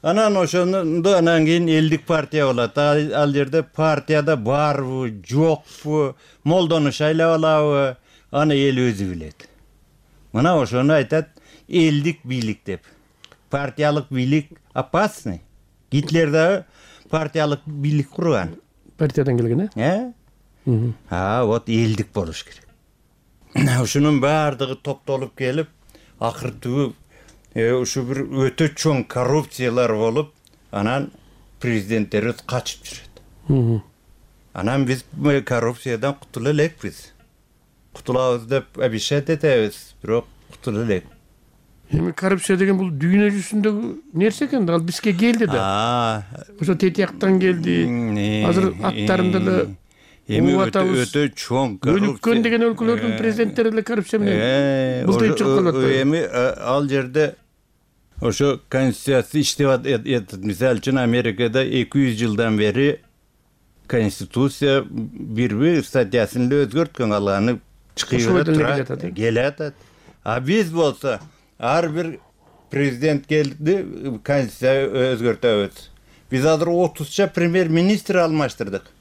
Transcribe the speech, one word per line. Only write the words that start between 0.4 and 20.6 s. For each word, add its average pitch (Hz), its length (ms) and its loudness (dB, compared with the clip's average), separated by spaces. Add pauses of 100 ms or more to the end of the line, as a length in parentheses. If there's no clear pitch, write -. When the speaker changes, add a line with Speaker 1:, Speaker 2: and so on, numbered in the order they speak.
Speaker 1:
анан 165 280 4
кийин 170 220 2
элдик 156 380 2
партия 151 400 0
болот. 120 320 0
Ал, 147 200 2 (160)
ал 147 200 2
жерде 143 300 0
партияда 156 760 0
барбы, 131 880 -2
жокпу, 151 880 -2 (280)
молдону 160 480 2
шайлап 160 460 2
алабы, 151 600 2 (340)
аны 147 220 2
эл 139 240 2
өзү 104 360 0
билет. 78 340 -14 (840)
Мына 165 280 2
ошону 127 320 2
айтат 151 360 0 (380)
элдик 156 560 2
бийлик 123 420 -6
деп. 92 160 -8 (680)
Партиялык 143 600 -2
бийлик 135 400 0 (240)
опасный. 131 680 -2 (500)
Гитлер 151 400 0
дагы 170 340 2 (440)
партиялык 151 560 -2
бийлик 147 440 -2
курган. 113 460 -2 (420)
Speaker 2:
Партиядан 135 400 0
келген, 120 240 0
э? 208 140 -4
Speaker 1:
Э? 190 360 -2 (540)